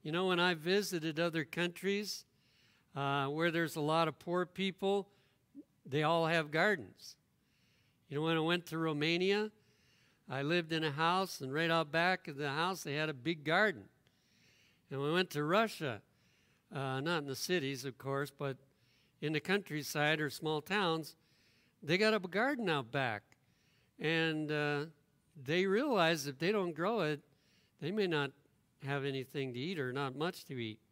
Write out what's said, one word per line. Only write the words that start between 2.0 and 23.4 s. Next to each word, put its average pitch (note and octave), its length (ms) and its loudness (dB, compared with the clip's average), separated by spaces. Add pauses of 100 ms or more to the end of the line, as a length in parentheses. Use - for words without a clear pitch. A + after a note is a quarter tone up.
uh, C#3 320 0
where D#3+ 240 2
there's E3 240 0
a D#3+ 60 -2
lot D#3+ 260 2
of D3+ 100 -4
poor F3 300 -2
people, G3 640 -2 (760)
they D3 160 0
all E3 240 4
have D#3+ 240 2
gardens. D#3+ 680 0 (920)
You C#3+ 80 -6
know, D3+ 60 0
when E3 140 2
I - 20 4
went E3+ 280 2
to D#3+ 120 -6
Romania, F3 720 2 (760)
I C3+ 140 -4
lived E3 300 0
in D#3+ 120 0
a D3+ 80 0
house, F3 480 0
and C3 140 -6
right E3 160 2
out D#3+ 220 2
back F3 360 2
of C#3+ 100 -10
the C#3+ 120 -4
house, E3+ 320 -2
they C#3+ 140 -4
had D#3 140 0
a D3+ 40 -6
big D3 300 -4
garden. D#3 460 2 (1000)
And C#3 120 -4
we D3 100 0
went F3+ 200 2
to D3 120 -2
Russia, D#3+ 580 0 (720)
uh, C3+ 280 -2
not D#3+ 220 0
in C#3 40 -8
the C3+ 80 -4
cities, C#3 480 -2
of C3+ 140 -8
course, C#3 320 -4
but C3+ 280 -6 (600)
in D3+ 140 -2
the D3+ 80 0
countryside D3+ 800 0
or D3 80 0
small D#3 320 -2
towns, E3 540 0 (680)
they E3 160 0
got A3 160 4
a G#3+ 60 2
garden G#3 500 0
out C3 220 0
back. B2 320 -2 (760)